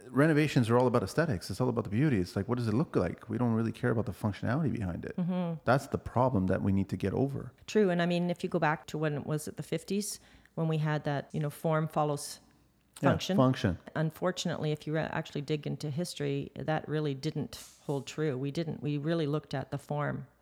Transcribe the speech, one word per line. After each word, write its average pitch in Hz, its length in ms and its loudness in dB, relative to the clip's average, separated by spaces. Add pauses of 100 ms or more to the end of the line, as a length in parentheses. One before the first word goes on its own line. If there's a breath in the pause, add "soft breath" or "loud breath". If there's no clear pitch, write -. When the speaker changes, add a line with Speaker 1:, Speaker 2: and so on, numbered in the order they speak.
Speaker 1:
renovations 139 640 4
are 120 80 8
all 127 80 6
about 117 160 4
aesthetics. 123 480 0
It's 98 100 -2
all 127 80 2
about 113 160 0
the 101 60 -8
beauty. 123 280 4
It's 90 180 0
like, 98 120 0
what 120 100 0
does 117 100 0
it 107 60 2
look 139 220 0
like? - 320 0
We 110 100 -2
don't 120 140 2
really 113 200 0
care 123 180 0
about 113 160 0
the 92 60 -4
functionality 110 600 -2
behind 82 320 -4
it. - 120 -10
Speaker 2:
Mm-hmm. 180 380 -2 (100)
Speaker 1:
That's 131 240 4
the - 100 -2
problem 113 500 2
that 98 140 0
we 101 100 2
need 98 180 2
to - 60 -4
get 95 160 -2
over. 127 400 -2 (140)
Speaker 2:
True. 208 240 4
And 175 120 2
I 170 40 2
mean, 175 240 0
if - 120 -6
you 180 80 -2
go 180 80 0
back 156 300 0
to 156 100 -6
when, 151 260 0
was 151 240 -2
it - 80 -10
the 156 60 -8
fifties, - 580 -4 (340 soft breath)
when 165 140 0
we 160 100 0
had 151 260 0
that, 143 280 -2
you 156 80 -2
know, 147 100 -2
form 160 360 0
follows 151 540 -2 (600)
Speaker 1:
Yeah, 139 80 6
Speaker 2:
function? - 260 0
Speaker 1:
function. 127 420 4 (160)
Speaker 2:
Unfortunately, 160 800 -2
if 151 140 -6
you 151 80 -4
re-, 156 60 0
actually - 420 -4
dig 147 240 -4
into 143 240 -6
history, 143 640 -4
that 156 320 -2
really 151 260 0
didn't 147 440 -6 (280)
hold 143 200 -2
true. 151 300 -2
We 139 140 -4
didn't. 160 320 -4
We 147 160 -2
really 160 280 0
looked 147 280 -2
at 135 160 -4
the 139 80 -4
form 139 480 -4 (160)